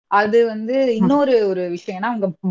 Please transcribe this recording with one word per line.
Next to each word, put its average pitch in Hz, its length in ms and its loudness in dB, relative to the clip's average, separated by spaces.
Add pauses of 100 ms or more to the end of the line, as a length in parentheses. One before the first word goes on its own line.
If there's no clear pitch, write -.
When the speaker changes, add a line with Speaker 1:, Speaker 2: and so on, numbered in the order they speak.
Speaker 1:
அது 214 400 2
வந்து 226 400 -2
Speaker 2:
ம். - 20 0
Speaker 1:
இன்னொரு 233 600 2
ஒரு 180 200 -2
விஷயம். 180 340 -8
ஏன்னா - 20 -4
அவங்க 220 260 -4 (200)